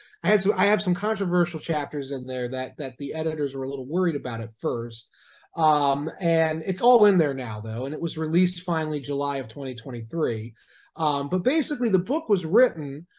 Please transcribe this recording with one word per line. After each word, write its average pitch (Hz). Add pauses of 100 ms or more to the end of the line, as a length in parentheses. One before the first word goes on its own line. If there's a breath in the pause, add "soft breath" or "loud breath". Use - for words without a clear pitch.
(220 loud breath)
I 165
had 202
some, 190
I 196
have 208
some 180
controversial 180
chapters 147
in 131
there 127
that, 127
that 135
the 143
editors 151
were 135
a 131
little 135
worried 165
about 123
at 110 (100)
first. 120 (460 soft breath)
Um, 147 (100)
and 160
it's 185
all 240
in 196
there 147
now, 113
though, 113
and 139
it 147
was 165
released 165
finally 156
July 139
of 131
twenty 135
twenty-three. 120 (420 soft breath)
Um, 147
but 180
basically, 247
the 185
book 233
was 185
written, 160 (120)